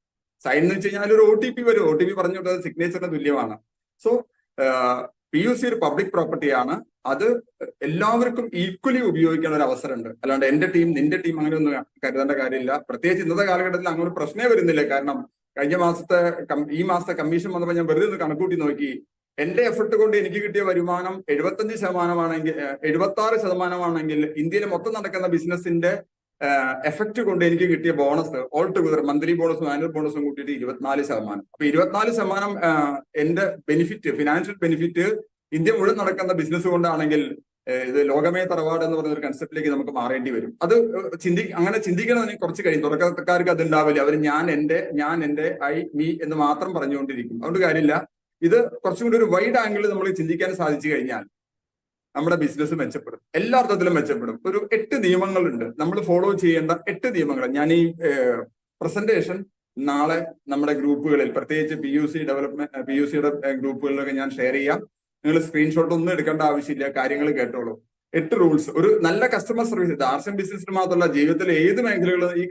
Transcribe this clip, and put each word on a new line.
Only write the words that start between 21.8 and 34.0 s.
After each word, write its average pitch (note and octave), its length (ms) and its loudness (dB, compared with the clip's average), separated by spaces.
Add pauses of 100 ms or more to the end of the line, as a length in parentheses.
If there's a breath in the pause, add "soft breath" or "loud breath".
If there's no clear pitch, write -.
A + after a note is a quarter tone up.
ഏഹ്, C#3 220 -6
എഴുപത്താറ് G3 560 0
ശതമാനമാണെങ്കിൽ E3+ 960 -2
ഇന്ത്യയിൽ E3+ 280 0
മൊത്തം F#3 280 -4
നടക്കുന്ന F#3+ 340 -4
ബിസിനസിന്റെ, F3 760 -2 (400)
ഏഹ്, C3+ 440 0
എഫക്ട് G#3+ 340 -4
കൊണ്ട് F#3 240 2
എനിക്ക് E3+ 180 4
കിട്ടിയ E3 280 2
ബോണസ് D3 720 0
all F#3+ 160 0
together D#3 280 2
മന്ത്ലി D3 280 0
ബോണസും D#3+ 380 0
ആനുവൽ D#3 200 -2
ബോണസും D3+ 340 -4
കൂട്ടിയിട്ട് C#3 260 -6
ഇരുപത്തിനാല് C3+ 520 -4
ശതമാനം. A2 360 -4
അപ്പൊ - 260 -8
ഇരുപത്തിനാല് F#3+ 500 2
ശതമാനം, G3+ 360 -2 (140)
ഏഹ്, D3 360 2 (140)
എന്റെ E3 420 0 (120)
ബെനിഫിറ്റ്, E3+ 460 0